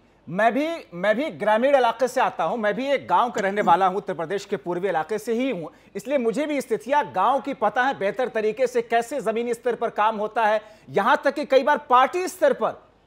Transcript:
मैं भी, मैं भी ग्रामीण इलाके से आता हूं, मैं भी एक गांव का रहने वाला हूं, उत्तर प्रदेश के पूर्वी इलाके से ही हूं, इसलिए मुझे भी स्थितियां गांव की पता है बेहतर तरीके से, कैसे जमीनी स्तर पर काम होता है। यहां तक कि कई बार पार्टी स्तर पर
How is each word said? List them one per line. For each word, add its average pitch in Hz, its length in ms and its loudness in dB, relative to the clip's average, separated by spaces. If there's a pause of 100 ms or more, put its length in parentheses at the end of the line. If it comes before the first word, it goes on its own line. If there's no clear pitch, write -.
(280)
मैं 214 260 2
भी, 302 140 0 (260)
मैं 202 220 0
भी 294 140 -2
ग्रामीण 220 440 2
इलाके 240 340 2
से 247 120 -2
आता 185 240 0
हूं, 190 120 -2
मैं 208 180 0
भी 262 160 -4
एक 240 180 -2
गांव 208 220 4
का 208 100 -6
रहने 202 220 0
वाला 185 240 4
हूं, 185 100 0
उत्तर 196 180 -6
प्रदेश 165 300 -6
के 202 120 -6
पूर्वी 175 320 -4
इलाके 170 300 -2
से 233 140 -6
ही 254 180 -2
हूं, 175 180 -6 (280)
इसलिए 262 220 -2
मुझे 233 280 0
भी 285 140 -2
स्थितियां 240 440 -2
गांव 220 360 0
की 277 140 -6
पता 220 280 0
है 269 160 -2
बेहतर 202 300 -2
तरीके 220 380 -2
से, 247 160 -2
कैसे 233 380 -2
जमीनी 226 340 -2
स्तर 233 200 -2
पर 220 160 -4
काम 214 260 0
होता 214 280 -2
है। 214 180 -2 (280)
यहां 208 260 2
तक 285 180 -2
कि 294 100 -4
कई 269 180 4
बार 294 160 2
पार्टी 269 500 2
स्तर 285 240 2
पर - 420 -6 (120)